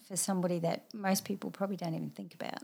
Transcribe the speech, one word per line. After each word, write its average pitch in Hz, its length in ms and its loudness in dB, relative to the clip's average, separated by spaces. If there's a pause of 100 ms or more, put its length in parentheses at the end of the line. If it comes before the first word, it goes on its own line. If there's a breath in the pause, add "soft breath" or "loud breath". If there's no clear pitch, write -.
for 196 100 -10
somebody 180 440 4
that - 340 0
most 196 300 2
people 190 260 -2
probably 196 260 -2
don't 170 180 -2
even 156 160 -4
think 190 240 -12
about. - 300 -6